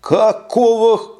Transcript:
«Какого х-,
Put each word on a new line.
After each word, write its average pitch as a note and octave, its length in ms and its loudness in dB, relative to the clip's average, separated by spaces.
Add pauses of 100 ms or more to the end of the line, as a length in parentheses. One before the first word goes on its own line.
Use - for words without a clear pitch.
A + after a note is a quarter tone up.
«Какого A3 960 0
х-, - 220 -14